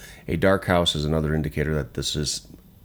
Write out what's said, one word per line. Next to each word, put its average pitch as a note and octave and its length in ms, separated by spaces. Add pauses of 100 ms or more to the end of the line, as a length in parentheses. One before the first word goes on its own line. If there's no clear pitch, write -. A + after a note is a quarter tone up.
(280)
A - 80
dark F#2+ 300
house F2 280
is D2+ 100
another D2+ 300
indicator D2+ 400
that C#2+ 200
this - 200
is D2+ 320 (380)